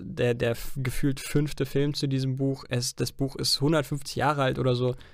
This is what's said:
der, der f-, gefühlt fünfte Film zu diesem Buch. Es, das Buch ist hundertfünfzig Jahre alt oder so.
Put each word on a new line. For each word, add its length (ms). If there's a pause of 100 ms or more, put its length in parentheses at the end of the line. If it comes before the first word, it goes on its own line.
der, 340
der 180
f-, 220
gefühlt 460
fünfte 440
Film 300
zu 140
diesem 280
Buch. 320
Es, 280
das 160
Buch 240
ist 240
hundertfünfzig 560
Jahre 260
alt 160
oder 160
so. 220 (180)